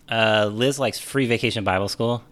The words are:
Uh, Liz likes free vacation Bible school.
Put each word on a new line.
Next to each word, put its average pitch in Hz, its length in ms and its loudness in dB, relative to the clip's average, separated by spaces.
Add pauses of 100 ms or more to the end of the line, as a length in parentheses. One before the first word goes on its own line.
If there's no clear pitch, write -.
Uh, 110 420 2
Liz 131 280 0
likes 117 180 0
free - 280 -2
vacation 117 400 0
Bible 98 240 0
school. 120 420 -2